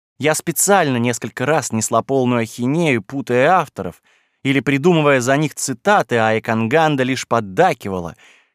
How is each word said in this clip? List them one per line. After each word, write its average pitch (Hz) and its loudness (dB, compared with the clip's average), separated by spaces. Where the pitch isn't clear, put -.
Я 151 0
специально 165 0
несколько 120 -4
раз 147 0
несла 113 -2
полную 123 0
ахинею, 123 -2
путая 131 0
авторов 117 -4
или 135 0
придумывая 143 2
за 135 2
них 147 -2
цитаты, 143 0
а 110 2
Эканганда 127 0
лишь 127 -4
поддакивала, 98 -2